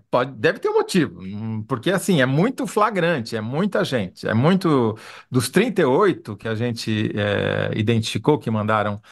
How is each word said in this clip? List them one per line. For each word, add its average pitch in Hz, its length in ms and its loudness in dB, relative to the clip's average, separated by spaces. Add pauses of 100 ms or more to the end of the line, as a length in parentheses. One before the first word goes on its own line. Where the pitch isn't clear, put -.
(120)
pode, 131 220 0
deve 160 260 0
ter 427 100 -2
um 427 60 0
motivo, 131 460 0
hum, 110 420 -6
porque, 127 280 -2
assim, 180 300 2
é 123 60 4
muito 202 400 0
flagrante, 175 680 0
é 110 40 -4
muita 160 440 -2
gente, 110 420 -4
é 98 60 2
muito, 135 640 2 (340)
dos 123 180 0
trinta 202 320 2
e 156 40 4
oito 131 520 2
que - 100 -12
a 113 80 -2
gente, 113 640 -2
eh, 101 580 0
identificou 113 640 2
que 127 120 -6
mandaram 104 500 0 (100)